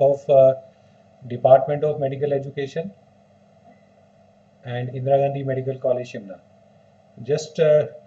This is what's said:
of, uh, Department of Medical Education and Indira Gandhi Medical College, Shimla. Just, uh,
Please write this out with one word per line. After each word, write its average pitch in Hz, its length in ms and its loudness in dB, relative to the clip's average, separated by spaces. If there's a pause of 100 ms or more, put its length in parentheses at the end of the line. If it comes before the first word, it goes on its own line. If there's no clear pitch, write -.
of, 139 280 0
uh, 135 260 6 (720)
Department 139 560 4
of 151 160 -2
Medical 139 320 -4
Education 139 580 -8 (1700)
and 123 240 -8
Indira 135 320 0
Gandhi 139 240 -2
Medical 131 340 -6
College, 123 360 -4
Shimla. 98 260 -16 (800)
Just, 147 380 -4
uh, 151 260 4 (200)